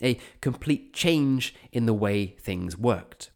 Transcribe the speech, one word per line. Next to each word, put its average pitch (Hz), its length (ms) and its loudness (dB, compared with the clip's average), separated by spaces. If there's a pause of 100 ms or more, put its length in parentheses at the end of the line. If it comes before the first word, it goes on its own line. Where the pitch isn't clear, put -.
a 123 160 2 (220)
complete 135 520 -2
change 139 640 2 (160)
in 117 160 0
the 110 80 4
way 101 460 0
things 90 360 -6
worked 104 600 -2